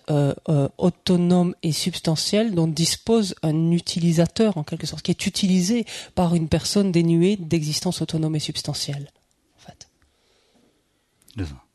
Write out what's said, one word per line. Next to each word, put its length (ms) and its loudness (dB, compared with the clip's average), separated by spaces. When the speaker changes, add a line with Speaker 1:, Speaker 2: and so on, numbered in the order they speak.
Speaker 1:
euh, 240 2
euh, 300 2
autonome 760 2
et 100 0
substantiel 840 -2
dont 120 2
dispose 760 0
un 280 2
utilisateur, 840 0
en 60 -6
quelque 240 -8
sorte, 140 -10
qui 100 -2
est 160 -2
utilisé 580 0
par 180 2
une 140 0
personne 460 0
dénuée 420 4
d'existence 680 -2
autonome 360 -2
et 20 0
substantielle, 720 -8
en 100 -20
fait. 220 -20
Speaker 2:
C'est 100 -6
ça. 160 -14